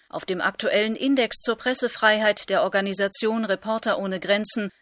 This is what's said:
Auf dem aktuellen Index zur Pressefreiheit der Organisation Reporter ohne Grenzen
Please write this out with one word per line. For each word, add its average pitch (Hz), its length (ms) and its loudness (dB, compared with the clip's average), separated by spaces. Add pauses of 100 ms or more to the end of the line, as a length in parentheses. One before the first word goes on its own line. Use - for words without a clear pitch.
Auf - 160 -8
dem 180 160 -4
aktuellen 214 560 0
Index 262 440 2
zur 226 160 -2
Pressefreiheit 220 920 0
der 196 140 2
Organisation 196 840 0
Reporter 214 540 -2
ohne 190 200 -4
Grenzen 202 520 0 (120)